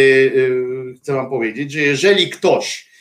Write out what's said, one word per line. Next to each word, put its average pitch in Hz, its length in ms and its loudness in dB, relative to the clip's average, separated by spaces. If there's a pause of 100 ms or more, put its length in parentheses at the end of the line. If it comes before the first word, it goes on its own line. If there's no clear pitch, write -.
(960)
chcę 143 160 -10
wam 131 180 -6
powiedzieć, 123 420 -6
że 151 80 -6
jeżeli 165 500 0
ktoś, - 600 -2 (100)